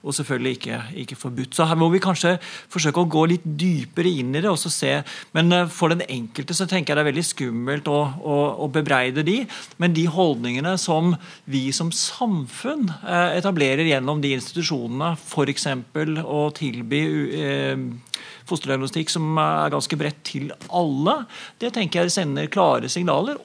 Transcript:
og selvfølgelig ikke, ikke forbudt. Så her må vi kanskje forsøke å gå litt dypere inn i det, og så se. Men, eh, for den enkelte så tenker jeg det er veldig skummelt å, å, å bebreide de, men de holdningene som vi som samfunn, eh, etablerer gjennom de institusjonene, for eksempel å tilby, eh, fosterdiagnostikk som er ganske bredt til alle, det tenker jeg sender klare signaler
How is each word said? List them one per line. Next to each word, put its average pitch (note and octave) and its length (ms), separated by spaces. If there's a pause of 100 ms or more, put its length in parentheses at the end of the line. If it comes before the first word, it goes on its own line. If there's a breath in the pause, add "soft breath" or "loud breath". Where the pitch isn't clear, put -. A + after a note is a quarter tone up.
og C#3+ 100
selvfølgelig B2+ 420
ikke, A#2 260 (120)
ikke B2+ 220
forbudt. B2+ 380
Så D#3+ 120
her E3 80
må E3 160
vi F3+ 80
kanskje F3+ 400 (320 loud breath)
forsøke E3+ 340
å E3 60
gå D#3+ 180
litt E3+ 160 (120)
dypere E3 500 (140)
inn B2+ 160
i D#3 40
det, G3 80
og F3+ 80
så D#3 140
se. C#3+ 320 (320 loud breath)
Men, E3 180
eh, F3 140
for E3 220
den E3+ 200
enkelte C3 460
så F#3+ 120
tenker E3+ 280
jeg - 20
det D3+ 100
er C#3+ 60
veldig D#3+ 140
skummelt C3 580
å, D3 380
å, C#3+ 420
å C3+ 60
bebreide C3+ 540
de, A3 220 (320 loud breath)
men F3 140
de D#3+ 140
holdningene D3+ 720
som E3 380 (320 loud breath)
vi C3+ 240
som E3 180
samfunn, A3 1000 (160)
eh, F3 360
etablerer D#3 440
gjennom D3 380
de C#3 100
institusjonene, C3+ 840
for - 280
eksempel D3 760
å D3 300
tilby, B2 460 (340)
eh, C#3 420 (680 loud breath)
fosterdiagnostikk C3+ 640
som D#3 280
er D#3 320
ganske D3 280
bredt D3 240
til C#3 300 (180)
alle, F3 560 (320 loud breath)
det A#3 160
tenker F3 300
jeg F3 80
sender D3+ 340
klare D3+ 420
signaler F3 560